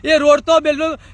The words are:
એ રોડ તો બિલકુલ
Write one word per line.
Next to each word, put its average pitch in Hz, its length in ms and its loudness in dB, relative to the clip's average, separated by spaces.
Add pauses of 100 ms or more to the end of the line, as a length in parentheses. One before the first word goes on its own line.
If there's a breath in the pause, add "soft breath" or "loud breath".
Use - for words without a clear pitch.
એ 311 140 0
રોડ 294 220 2
તો 320 200 0
બિલકુલ 302 380 -4 (160 soft breath)